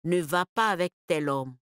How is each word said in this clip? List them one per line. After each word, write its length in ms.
Ne 160
va 260
pas 240
avec 220
tel 200
homme. 340